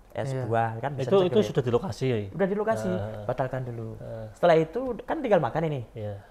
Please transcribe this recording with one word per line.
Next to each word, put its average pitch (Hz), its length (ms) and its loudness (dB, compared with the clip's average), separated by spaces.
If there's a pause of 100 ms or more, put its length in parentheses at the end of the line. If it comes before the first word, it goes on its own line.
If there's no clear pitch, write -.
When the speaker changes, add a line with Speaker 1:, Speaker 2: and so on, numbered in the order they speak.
(120)
Speaker 1:
es 113 180 -4
Speaker 2:
Iya. 131 160 -2
Speaker 1:
buah, 113 340 0
kan 135 140 -4
bisa 131 180 -2
Speaker 3:
Itu, 196 80 8
Speaker 1:
dicek 180 100 4
Speaker 3:
itu 214 100 4
Speaker 1:
ya. 202 60 4
Speaker 3:
sudah - 160 0
di 120 100 0
lokasi 131 360 0
ya? 120 100 2 (140)
Speaker 1:
Udah 185 160 0
di 196 80 -2
lokasi, 220 340 0
Speaker 3:
Ah. 107 340 -4
Speaker 1:
batalkan 127 400 -2
dulu. 113 340 -8
Speaker 3:
Ah. 113 340 -10
Speaker 1:
Setelah 170 240 6
itu 160 260 2 (180)
kan - 200 -4
tinggal 214 200 4
makan 151 260 0
ini. 147 160 -2 (100)
Speaker 3:
Iya. 104 220 -6 (180)